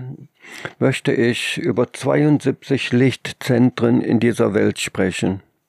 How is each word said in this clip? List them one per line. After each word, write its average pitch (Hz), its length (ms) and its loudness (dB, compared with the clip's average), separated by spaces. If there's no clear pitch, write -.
möchte 131 320 0
ich 120 460 0
über - 340 -2
zweiundsiebzig 139 1000 0
Lichtzentren 123 1040 2
in 113 220 0
dieser 113 320 2
Welt 104 260 0
sprechen. 95 640 -2